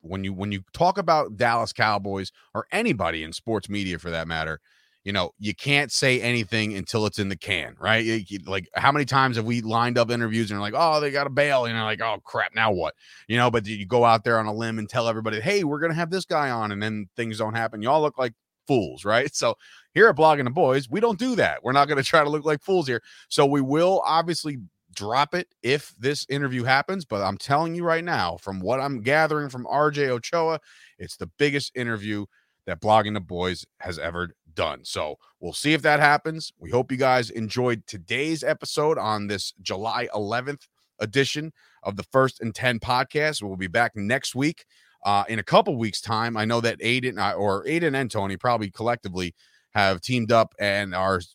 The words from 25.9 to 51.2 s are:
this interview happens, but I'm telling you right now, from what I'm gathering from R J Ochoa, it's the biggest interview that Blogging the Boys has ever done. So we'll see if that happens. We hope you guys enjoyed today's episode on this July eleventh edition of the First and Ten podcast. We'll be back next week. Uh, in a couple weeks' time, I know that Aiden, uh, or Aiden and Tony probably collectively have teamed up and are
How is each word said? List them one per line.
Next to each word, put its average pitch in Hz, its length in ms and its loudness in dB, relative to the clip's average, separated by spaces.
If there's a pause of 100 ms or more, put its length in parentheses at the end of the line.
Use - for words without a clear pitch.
this 135 320 -2
interview 131 320 -2
happens, 143 420 0
but 104 160 -4
I'm 98 160 0
telling 160 380 0
you 175 100 -6
right 165 200 0
now, 98 340 -2
from 95 220 -8
what 113 200 0
I'm 135 220 -4
gathering 147 480 2
from 123 160 -12
R 147 240 2
J 143 180 0
Ochoa, 160 520 -2 (380)
it's 90 200 -14
the 87 180 -10
biggest 143 400 0
interview 107 480 -4 (420)
that 85 140 -6
Blogging 107 320 4
the 104 80 -2
Boys 90 460 -4 (140)
has 87 180 -8
ever 85 320 -6 (240)
done. 78 300 -4
So 76 320 -6 (240)
we'll 85 120 -10
see 151 220 0
if 147 80 0
that 151 160 4
happens. 151 600 2
We 82 100 -12
hope 123 220 0
you 131 40 -4
guys 127 320 4
enjoyed 113 600 -2
today's 131 560 -4
episode 151 540 0
on 104 280 -2
this 101 340 -6
July 107 540 -4
eleventh 117 540 -4 (320)
edition 139 520 -2 (300)
of 101 140 -6
the - 80 -8
First 131 360 2
and 113 140 -6
Ten 123 240 0
podcast. 143 640 -2
We'll 98 140 -6
be 92 100 -4
back 113 300 0
next 113 400 -2
week. 143 280 -2 (400)
Uh, 101 240 4
in 110 120 -2
a - 20 -6
couple 180 340 4
weeks' 113 240 -4
time, 113 360 -2
I 107 80 0
know 117 160 2
that 113 180 0
Aiden, 123 400 -2
uh, 101 160 0
or 98 300 0
Aiden 160 360 0
and 127 80 -2
Tony 98 280 -4
probably 113 340 0
collectively 92 640 -4 (360)
have 98 300 2
teamed 120 300 -2
up 113 300 4
and 101 340 -2
are 95 260 2 (140)